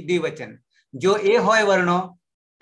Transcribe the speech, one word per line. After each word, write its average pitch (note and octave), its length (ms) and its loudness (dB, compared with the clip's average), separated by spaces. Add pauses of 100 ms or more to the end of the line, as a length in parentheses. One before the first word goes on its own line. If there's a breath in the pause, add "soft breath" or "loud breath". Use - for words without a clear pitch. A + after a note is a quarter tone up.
દ્વિવચન. D3+ 500 -6 (420)
જો E3+ 260 0
એ G#3 160 2
હોય G#3+ 280 2
વર્ણો F3+ 340 2 (640)